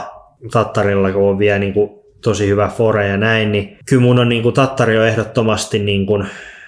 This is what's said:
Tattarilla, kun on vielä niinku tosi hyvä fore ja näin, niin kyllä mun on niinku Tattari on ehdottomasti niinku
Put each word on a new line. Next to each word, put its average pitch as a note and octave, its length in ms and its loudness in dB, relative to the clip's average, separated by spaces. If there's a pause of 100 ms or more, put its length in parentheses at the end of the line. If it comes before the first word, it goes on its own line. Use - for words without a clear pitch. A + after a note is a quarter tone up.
(520)
Tattarilla, G2+ 600 0
kun G2+ 180 2
on G2 80 -2
vielä G2+ 200 2
niinku G2+ 480 -2 (160)
tosi G2+ 260 0
hyvä G2+ 280 0
fore G#2+ 320 2
ja G2 80 -2
näin, A2 360 0
niin G2+ 340 -4
kyllä C3 160 2
mun B2 160 4
on A#2+ 100 2
niinku A#2 240 0
Tattari A#2 460 0
on A2 80 4
ehdottomasti A2 720 -2
niinku G2+ 460 0 (440)